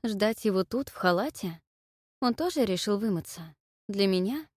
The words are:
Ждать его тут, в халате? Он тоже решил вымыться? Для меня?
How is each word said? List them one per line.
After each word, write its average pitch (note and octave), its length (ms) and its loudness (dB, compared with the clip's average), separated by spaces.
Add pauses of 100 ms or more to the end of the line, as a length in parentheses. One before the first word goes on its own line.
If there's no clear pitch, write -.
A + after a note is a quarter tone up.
Ждать G#3+ 420 0
его F#3+ 180 4
тут, C4 260 -4
в - 60 -20
халате? F3+ 640 0 (600)
Он A#3+ 120 2
тоже D4+ 320 0
решил G3 320 0
вымыться? F3 580 -4 (320)
Для G3 200 2
меня? G3 500 0